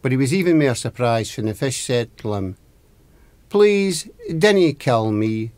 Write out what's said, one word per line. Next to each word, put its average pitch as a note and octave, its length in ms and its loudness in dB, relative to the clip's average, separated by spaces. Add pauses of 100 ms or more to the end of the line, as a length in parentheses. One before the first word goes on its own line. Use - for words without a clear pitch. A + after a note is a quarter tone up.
But B2+ 100 0
he C3 60 0
was C3+ 160 0
even F3 240 2
more C#3 160 2
surprised A2+ 640 -4
when G#2+ 100 -6
the G#2+ 80 -4
fish C3+ 300 -6
said A#2+ 340 -4
to G#2+ 160 -6
him, F#2+ 220 -6 (920)
"Please, G3+ 600 2 (280)
dinna F3+ 380 4
kill A2+ 360 0
me A2 480 -2